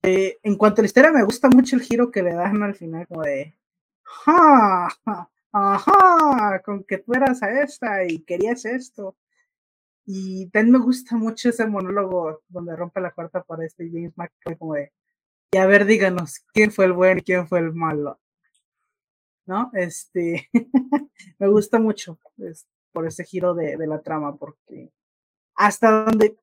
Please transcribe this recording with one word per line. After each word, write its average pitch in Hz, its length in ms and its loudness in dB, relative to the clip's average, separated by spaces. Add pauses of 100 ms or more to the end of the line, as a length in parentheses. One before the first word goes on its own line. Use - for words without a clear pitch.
Eh, 190 400 0
en 202 120 0
cuanto 214 260 4
a - 20 4
la 202 40 2
historia, 294 240 6
me 262 120 4
gusta 220 260 0
mucho 254 260 6
el 247 80 2
giro 240 280 -2
que 190 120 -2
le 175 100 -2
dan 196 300 -2
al 202 120 -4
final, 165 320 -12
como 165 160 -10
de, 143 320 -6 (480)
"Ja, 247 840 4 (160)
ja, 185 240 -10 (220)
ajá, 254 1120 4
con 196 180 -8
que 190 140 -6
tú 233 160 -8
eras 254 300 0
a 233 180 -2
esta 214 440 -4
y 165 140 -6
querías 208 460 -6
esto". 220 500 -10 (920)
Y 190 420 -10
también 220 260 4
me 262 120 8
gusta 247 320 -4
mucho 226 320 -2
ese 233 180 -2
monólogo 190 800 -4
donde 170 280 -12
rompe 175 260 -8
la 180 100 -8
cuarta 175 320 -10
pared 165 220 -10
este 165 240 -14
James 170 280 -12
McAvoy, 170 400 -12
como 160 180 -10
de, 143 180 -8 (580)
"Y 190 60 0
a 190 100 2
ver, 202 180 4
díganos, 185 540 0 (140)
¿quién 214 180 2
fue 190 140 2
el 185 80 2
bueno 185 260 2
y 180 40 -12
quién 180 240 -4
fue 180 120 -2
el 165 140 -4
malo?". 156 460 -6 (1300)
¿No? 214 280 -6
Este, 170 800 -6
<laughs> 254 580 -2 (280)
me 196 80 0
gusta 208 320 2
mucho, 208 400 -4 (180)
es, 175 300 -18 (240)
por 165 160 -6
ese 165 160 -12
giro 180 300 -4
de, 165 240 -6
de 160 100 -6
la 151 140 -6
trama, 151 360 -8
porque - 540 -20 (640)
hasta 220 500 2
donde 214 380 2